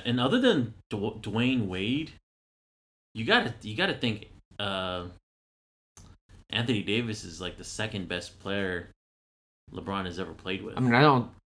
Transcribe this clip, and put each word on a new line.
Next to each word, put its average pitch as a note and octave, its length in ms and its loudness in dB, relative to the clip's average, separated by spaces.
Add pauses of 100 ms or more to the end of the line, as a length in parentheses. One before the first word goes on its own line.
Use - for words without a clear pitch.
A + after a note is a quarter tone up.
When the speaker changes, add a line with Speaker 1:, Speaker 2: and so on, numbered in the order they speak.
Speaker 1:
and A#2+ 140 2
other D#3 200 4
than E3+ 340 4 (180)
Dw-, A2+ 300 -4
Dwayne A#2 460 2
Wade, A2+ 440 -2 (1000)
you A2+ 120 -4
gotta, A3 360 4
you G#2+ 140 -8
gotta F3 200 0
think, - 320 -2 (320)
uh, F#2 460 -4 (1500)
Anthony A2+ 320 0
Davis G#2+ 400 -2
is, E2+ 180 -14
like, F2 160 -8
the F#2 60 -14
second G#2 440 -6
best F2+ 320 -8
player F#2+ 500 -4 (840)
LeBron F#2+ 320 -4
has F2 140 -6
ever E2+ 140 -6
played F#2+ 300 -6
with. A2 140 -10
Speaker 2:
I - 20 2
mean, B2+ 140 4
I B2 80 8
don't, C3+ 300 6 (220)